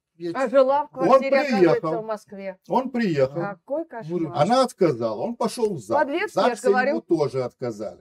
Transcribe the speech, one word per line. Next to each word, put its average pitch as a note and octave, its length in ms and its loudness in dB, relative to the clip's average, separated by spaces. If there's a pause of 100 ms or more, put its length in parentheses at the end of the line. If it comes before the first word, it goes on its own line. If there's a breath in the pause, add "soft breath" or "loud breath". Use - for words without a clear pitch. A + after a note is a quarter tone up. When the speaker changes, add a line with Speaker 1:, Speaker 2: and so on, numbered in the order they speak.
(180)
Speaker 1:
Я E3+ 160 -8
Speaker 2:
А B3+ 160 -2
жила C#4 420 4
в B3+ 60 -14
Speaker 3:
Он C4 80 0
Speaker 2:
квартире, C4 240 6
Speaker 3:
приехал. B3+ 420 4
Speaker 2:
оказывается, D#3+ 300 -2
в - 40 -12
Москве. G3 520 -10 (100)
Speaker 3:
Он B3 220 0
приехал. D#3 500 0
Speaker 2:
Какой G3+ 460 -6
кошмар. A3 280 -12
Speaker 1:
Урюпинск. D#3+ 280 -2
Speaker 3:
Она A#3+ 220 4
отказала, A#2 580 0
он A3+ 140 -6
пошёл A3 380 -2
в D3 60 -8
загс. A3+ 240 -2
Speaker 2:
Подлец, E4+ 320 -4
я - 60 2
Speaker 3:
загс A3+ 200 0
Speaker 2:
же B3+ 60 2
говорю. B3+ 220 2
Speaker 3:
ему D#4+ 100 -2
тоже C3+ 420 -2
отказали. A2+ 580 -8